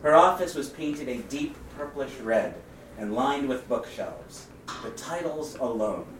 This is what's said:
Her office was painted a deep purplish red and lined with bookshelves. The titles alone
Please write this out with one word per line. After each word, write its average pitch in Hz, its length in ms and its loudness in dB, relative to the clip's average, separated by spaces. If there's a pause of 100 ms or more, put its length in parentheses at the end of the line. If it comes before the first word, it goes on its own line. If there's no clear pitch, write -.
Her 151 120 8
office 180 400 8
was 135 140 -4
painted 147 400 -4
a 123 140 -4
deep 147 340 -4 (200)
purplish 143 420 -6
red 113 360 2 (440)
and 107 180 -2
lined 139 320 2
with 127 200 -2
bookshelves. - 760 -6 (380)
The - 60 -6
titles 156 640 -6
alone 110 500 -2 (140)